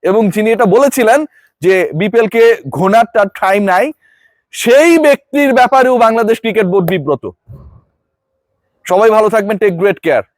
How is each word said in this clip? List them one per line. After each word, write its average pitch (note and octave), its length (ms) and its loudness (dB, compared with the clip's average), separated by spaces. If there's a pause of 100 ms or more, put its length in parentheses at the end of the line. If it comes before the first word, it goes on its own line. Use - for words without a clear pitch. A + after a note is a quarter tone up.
এবং G3+ 180 0 (120)
যিনি G#3+ 220 -2
এটা A3+ 100 0 (100)
বলেছিলেন B3+ 440 2 (420)
যে F3+ 120 0 (260)
বিপিএল G#3 360 0
কে A3+ 80 2 (340)
ঘোনার G3+ 360 2
তার G3+ 160 0 (120)
টাইম G3+ 220 -2 (100)
নাই, G3 120 0 (680)
সেই C#4+ 380 2 (140)
ব্যক্তির C#4+ 440 0 (100)
ব্যাপারেও B3+ 360 2 (100)
বাংলাদেশ A3+ 380 0
ক্রিকেট G#3+ 280 -2
বোর্ড F#3+ 200 0
বিব্রত। C#3+ 320 -4 (1600)
সবাই G3+ 300 2
ভালো A3 200 2
থাকবেন, G#3 260 -2
টেক G3+ 200 0
গ্রেট G3+ 240 0
কেয়ার। C3 180 0 (140)